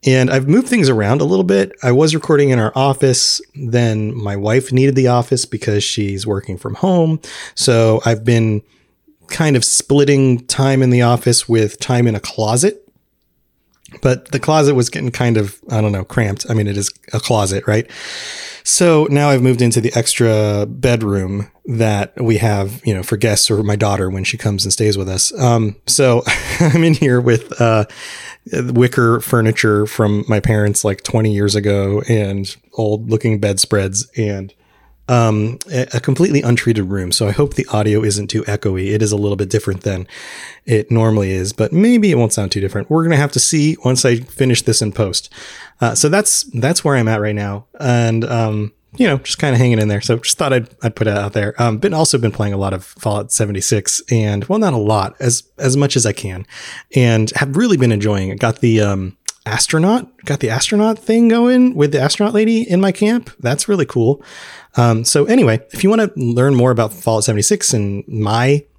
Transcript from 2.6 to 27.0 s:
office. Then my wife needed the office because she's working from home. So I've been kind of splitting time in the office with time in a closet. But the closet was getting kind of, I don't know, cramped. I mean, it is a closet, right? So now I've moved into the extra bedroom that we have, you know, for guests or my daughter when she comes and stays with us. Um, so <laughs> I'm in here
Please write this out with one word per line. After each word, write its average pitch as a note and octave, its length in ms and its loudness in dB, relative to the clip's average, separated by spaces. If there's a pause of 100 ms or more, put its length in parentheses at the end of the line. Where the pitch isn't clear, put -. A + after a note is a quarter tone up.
office. C3 680 0 (120)
Then A2+ 600 -2
my G2+ 220 -6
wife A2 360 0
needed C3 220 2
the C3 140 2
office B2 360 0
because G#2 400 -4
she's G2 420 -4
working G2 300 -4
from - 200 -10
home. E3 440 0 (340)
So A2+ 520 2
I've A2+ 180 -2
been A2+ 380 2 (640)
kind D#3 280 0
of A2+ 120 0
splitting C3+ 800 2
time C3+ 340 0
in B2+ 80 4
the B2 140 4
office A#2+ 440 2
with A2 320 0
time B2 280 0
in A2+ 80 0
a G2+ 60 -4
closet. B2 680 -2 (1120)
But B2+ 300 -2
the C3+ 80 -2
closet D3+ 340 2
was B2 160 2
getting B2+ 200 -6
kind A#2 260 0
of, G2+ 220 -2 (120)
I A2 100 0
don't G#2+ 120 0
know, F#2+ 120 -4
cramped. G2+ 440 -4
I A2+ 60 -2
mean, G#2+ 140 0
it G2+ 80 -4
is G2+ 140 -4 (220)
a G#2+ 80 -4
closet, G2 460 0
right? G#2+ 240 0 (720)
So D#3+ 480 2
now C#3+ 200 2
I've C3+ 100 4
moved B2+ 220 2
into A#2+ 180 2
the A2+ 140 0
extra G#2+ 760 0
bedroom G#2+ 840 -2 (140)
that A2 560 -2
we A2+ 160 2
have, G2+ 480 -2
you A2+ 80 0
know, F#2 100 -2
for G#2+ 140 -4
guests G#2 340 0
or G#2 120 0
my G#2 140 0
daughter G2 340 0
when F#2+ 140 -6
she - 120 -6
comes G2+ 300 -2
and G2 80 -2
stays G#2 240 0
with F#2+ 100 -4
us. F#2+ 320 -2
Um, A#2 360 2 (100)
so B2 360 2 (200)
<laughs> - 180 -4
I'm E3 240 4
in E3 100 4
here B2+ 240 2